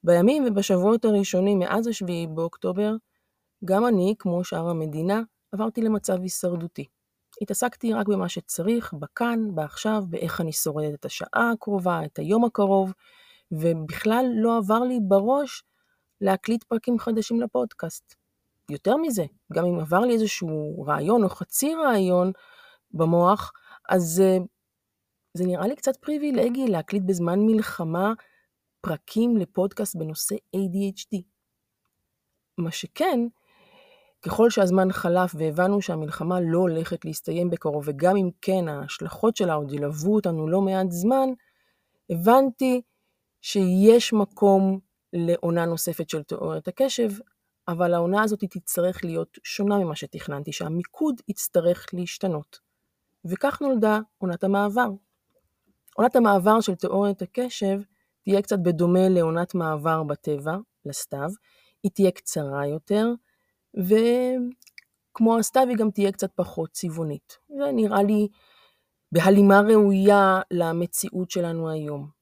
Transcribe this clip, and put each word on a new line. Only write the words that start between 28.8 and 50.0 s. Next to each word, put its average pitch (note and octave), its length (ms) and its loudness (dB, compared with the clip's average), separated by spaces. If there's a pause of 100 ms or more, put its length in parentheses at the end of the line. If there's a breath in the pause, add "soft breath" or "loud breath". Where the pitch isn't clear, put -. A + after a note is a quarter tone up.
פרקים A3+ 560 -2
לפודקאסט G3 600 -2
בנושא D#3 380 -6
A - 240 -8
D G3 420 -4
H - 40 -16 (100)
D. G3 40 -4 (1400)
מה E3 120 -4
שכן, D4 500 -2 (1000 soft breath)
ככל A3 280 2
שהזמן F#3+ 420 2
חלף F3+ 460 0
והבנו F3+ 440 0
שהמלחמה D#3+ 580 -4
לא E3 180 0
הולכת E3+ 460 -2
להסתיים E3 460 -4
בקרוב, D3+ 360 -4
וגם D#3 300 0
אם F#3 140 0 (120)
כן, F#3 260 -2
ההשלכות D#3 680 -4
שלה F3 180 0
עוד C#3+ 180 -6
ילוו D3+ 420 -2
אותנו E3 340 -2
לא F#3 120 2
מעט F#3+ 300 0
זמן, A#3+ 380 0 (840)
הבנתי B3 720 2 (580)
שיש G3+ 720 6
מקום G3 640 4 (340)
לעונה E3+ 540 0
נוספת E3 440 -4
של D#3 120 -6
תיאוריית D#3+ 460 -8
הקשב, B3 400 0 (600)
אבל F3 260 2
העונה F3+ 280 2
הזאת G#3+ 280 -2
תצטרך F3+ 540 -4
להיות E3 380 -6
שונה G3+ 360 -2
ממה E3 180 -2
שתכננתי, D3 560 -10